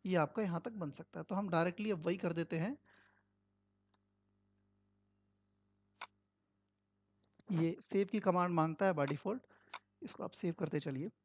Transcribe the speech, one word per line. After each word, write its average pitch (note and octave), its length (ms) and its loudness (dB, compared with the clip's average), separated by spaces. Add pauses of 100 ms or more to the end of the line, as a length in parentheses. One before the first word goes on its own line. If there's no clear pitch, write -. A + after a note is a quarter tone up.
ये F#3 120 2
आपका D#3+ 260 2
यहाँ E3+ 220 0
तक A#3+ 100 -6
बन E3+ 160 -4
सकता - 300 -12
है। D#3 40 -8
तो G3 100 -6
हम G3+ 140 -2
डायरेक्टली F3 420 2
अब E3 160 -2
वही F#3 100 2
कर F3+ 160 -2
देते E3 260 -2
हैं, A3+ 180 -2 (4000)
ये E3 300 2
सेव G3 300 0
की G#3+ 80 2
कमांड F3+ 340 2
मांगता D#3+ 320 4
है F#3 80 4
by C#3+ 120 2
default, G3 340 -4 (640)
इसको - 220 -8
आप - 80 -8
सेव E3+ 260 -2
करते D3+ 220 0
चलिए। C#3+ 300 -4 (140)